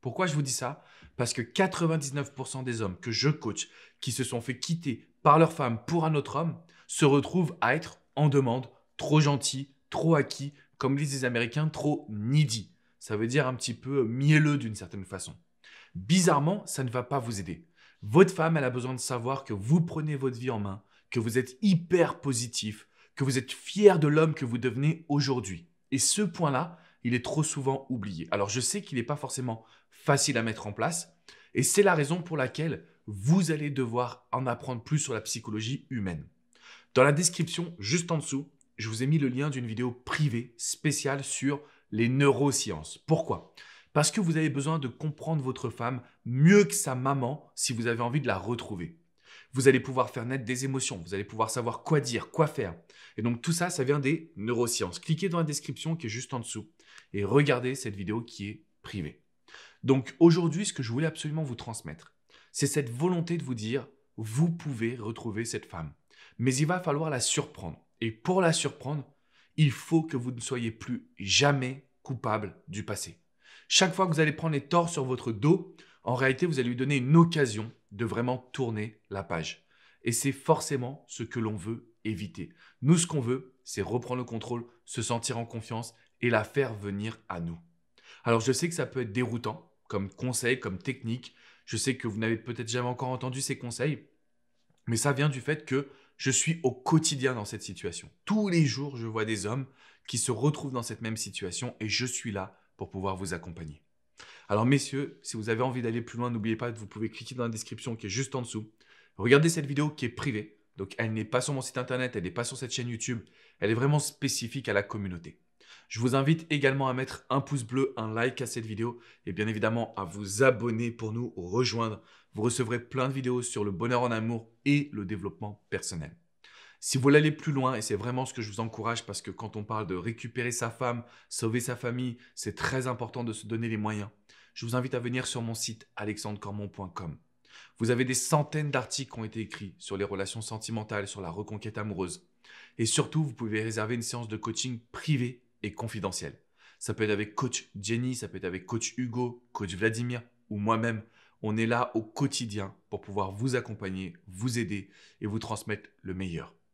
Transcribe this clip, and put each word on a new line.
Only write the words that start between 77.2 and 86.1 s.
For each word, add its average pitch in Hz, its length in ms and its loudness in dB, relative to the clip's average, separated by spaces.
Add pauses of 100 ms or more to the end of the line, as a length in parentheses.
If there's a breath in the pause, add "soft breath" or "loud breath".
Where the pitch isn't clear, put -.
de 110 100 -2
vraiment 123 480 -2
tourner 113 560 -4
la 98 160 -4
page. - 420 -6 (360 soft breath)
Et 117 100 0
c'est 135 200 0
forcément 135 760 0
ce - 140 -8
que 117 180 -6
l'on 107 160 -2
veut 110 380 -8 (100)
éviter. 98 480 -6 (300 loud breath)
Nous, 160 160 6
ce 170 80 2
qu'on 156 140 -2
veut, 127 340 -4 (100)
c'est - 160 -8
reprendre 117 380 -2
le 127 60 -4
contrôle, 117 420 -6 (180 loud breath)
se - 160 -8
sentir 117 380 -2
en 117 80 -6
confiance 113 480 -8 (260 soft breath)